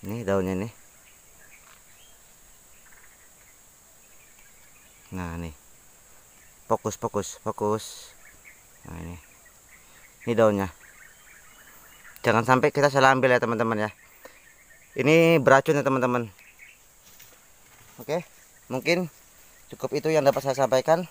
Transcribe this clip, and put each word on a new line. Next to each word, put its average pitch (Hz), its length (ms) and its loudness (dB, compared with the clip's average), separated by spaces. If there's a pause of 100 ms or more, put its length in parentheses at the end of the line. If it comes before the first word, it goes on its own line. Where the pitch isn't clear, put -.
Ini 104 240 -10
daunnya 95 400 -2
nih. 117 60 -14 (4000)
Nah, 87 240 -10
nih. 82 160 -12 (1120)
Fokus, 110 320 -4
fokus, - 480 -8
fokus. 107 640 -6 (800)
Nah, 82 80 -14
ini. 85 180 -14 (1080)
Ini 120 80 -2
daunnya. 104 320 2 (1600)
Jangan 113 160 2
sampai 127 320 2
kita 143 160 2
salah 135 240 4
ambil 131 160 2
ya, 123 80 4
teman-teman 113 480 -2
ya. 107 40 -6 (1080)
Ini 165 400 4
beracun 135 400 4
ya, 135 80 -2
teman-teman. 123 400 -2 (1800)
Oke, 160 240 -6 (400)
mungkin 165 400 -2 (640)
cukup - 320 -8
itu 156 80 -2
yang 151 160 2
dapat 135 160 2
saya 135 160 -4
sampaikan. 139 520 0